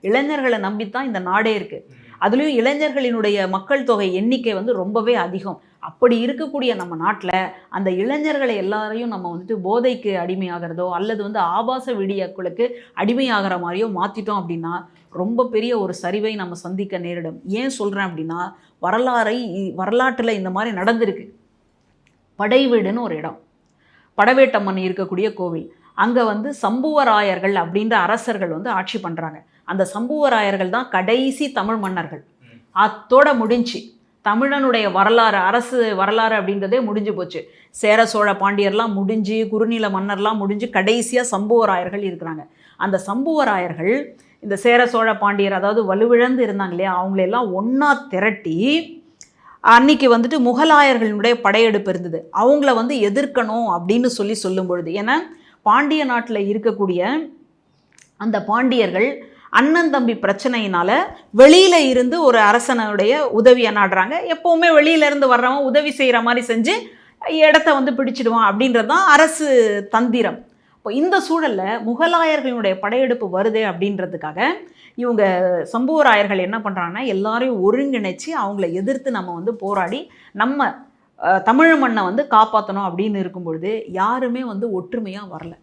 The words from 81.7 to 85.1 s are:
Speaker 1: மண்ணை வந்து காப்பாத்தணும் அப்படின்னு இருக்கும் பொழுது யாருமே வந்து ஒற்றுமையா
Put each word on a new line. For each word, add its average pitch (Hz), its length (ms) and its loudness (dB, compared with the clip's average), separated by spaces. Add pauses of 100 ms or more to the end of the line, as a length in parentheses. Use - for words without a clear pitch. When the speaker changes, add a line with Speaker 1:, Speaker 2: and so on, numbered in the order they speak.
Speaker 1:
மண்ணை 240 280 0
வந்து 233 260 -2
காப்பாத்தணும் 214 580 2
அப்படின்னு 202 280 -2
இருக்கும் 180 280 -6
பொழுது 175 440 -6
யாருமே 240 560 -2
வந்து 208 380 -4
ஒற்றுமையா 202 380 -8 (200)